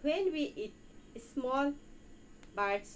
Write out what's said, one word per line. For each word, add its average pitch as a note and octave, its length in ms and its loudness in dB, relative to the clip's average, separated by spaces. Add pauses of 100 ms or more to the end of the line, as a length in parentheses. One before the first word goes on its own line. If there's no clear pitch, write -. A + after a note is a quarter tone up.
When F4+ 280 4
we D4+ 80 0 (200)
eat, A3 100 -4 (540)
small C4+ 440 2 (840)
bites G3+ 400 2